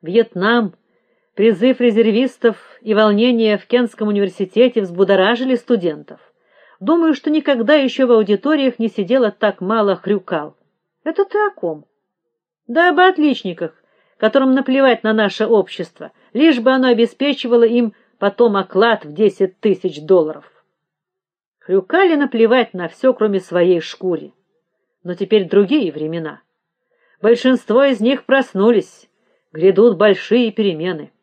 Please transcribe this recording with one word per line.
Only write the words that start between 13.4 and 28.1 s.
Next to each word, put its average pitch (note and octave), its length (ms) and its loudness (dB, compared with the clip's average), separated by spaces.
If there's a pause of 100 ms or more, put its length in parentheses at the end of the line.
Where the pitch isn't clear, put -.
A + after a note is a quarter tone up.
которым C4 360 0
наплевать C4 500 0
на A3 100 0
наше G#3+ 340 -2
общество, F3+ 680 -4 (200)
лишь C4+ 280 2
бы A#3+ 100 2
оно C4 180 0
обеспечивало A#3+ 760 0
им A#3 280 0 (260)
потом G3+ 380 0
оклад G3+ 480 0
в D3+ 80 -18
десять F#3+ 460 -2
тысяч F#3 420 -4
долларов". D#3 520 -2 (1120)
Хрюкали D#4 520 0
наплевать A#3+ 580 0
на F3+ 140 -8
всё, C4 260 -2
кроме G#3 240 -2
своей F3 420 0
шкуры. D#3 520 -8 (720)
Но F3 100 -10
теперь F#3+ 340 -2
другие G3+ 440 0
времена. D#3 500 -10 (760)
Большинство A#3+ 640 2
из B3+ 160 0
них C4 240 -2